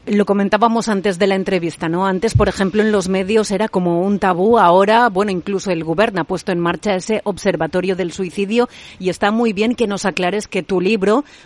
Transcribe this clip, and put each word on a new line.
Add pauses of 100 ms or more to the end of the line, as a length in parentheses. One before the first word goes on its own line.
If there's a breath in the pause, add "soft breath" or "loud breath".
lo
comentábamos
antes
de
la
entrevista,
¿no?
Antes,
por
ejemplo,
en
los
medios
era
como
un
tabú,
ahora,
bueno,
incluso
el
gobierno
ha
puesto
en
marcha
ese
observatorio
del
suicidio (320 loud breath)
y
está
muy
bien
que
nos
aclares
que
tu
libro, (220 loud breath)